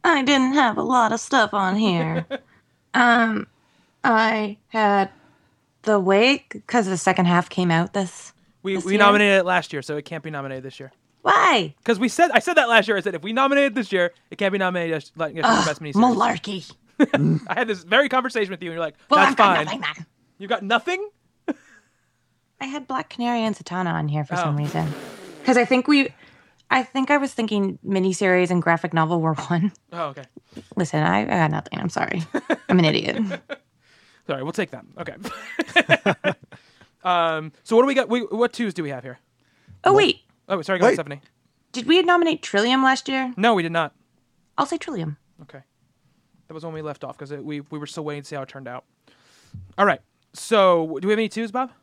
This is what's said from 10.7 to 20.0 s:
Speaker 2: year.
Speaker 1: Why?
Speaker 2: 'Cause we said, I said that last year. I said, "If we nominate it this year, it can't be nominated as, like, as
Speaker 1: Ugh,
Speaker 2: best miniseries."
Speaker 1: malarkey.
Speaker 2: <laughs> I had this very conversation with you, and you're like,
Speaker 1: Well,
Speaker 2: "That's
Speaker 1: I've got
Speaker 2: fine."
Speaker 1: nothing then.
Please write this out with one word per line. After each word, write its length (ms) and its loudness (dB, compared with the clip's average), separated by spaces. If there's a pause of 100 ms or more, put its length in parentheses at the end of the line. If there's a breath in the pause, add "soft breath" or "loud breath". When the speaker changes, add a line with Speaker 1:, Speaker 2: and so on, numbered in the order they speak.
Speaker 2:
year. 120 -18 (300)
Speaker 1:
Why? 520 2 (120)
Speaker 2:
'Cause 140 0
we 100 0
said, 240 4
I 60 6
said 160 0
that 140 6
last 180 6
year. 100 0
I 40 0
said, 140 -6
"If 80 -8
we 100 -8
nominate 320 2
it 100 -4
this 160 -4
year, 200 0 (180)
it 80 -16
can't 140 0
be 60 -2
nominated 400 -2
as, 180 -10
like, 220 -6
as 80 -4
Speaker 1:
Ugh, 200 2
Speaker 2:
best 160 -4
miniseries." 120 -10
Speaker 1:
malarkey. 800 0 (240)
Speaker 2:
<laughs> 480 0
I 60 -6
had 140 -2
this 160 -8
very 260 2
conversation 420 -2
with 100 -12
you, 100 -10
and 40 -10
you're 100 -6
like, 100 -12 (140)
Speaker 1:
Well, 100 6
Speaker 2:
"That's 120 4
Speaker 1:
I've 60 -2
got 200 6
Speaker 2:
fine." 80 -2
Speaker 1:
nothing 160 -8
then. 240 -8 (320)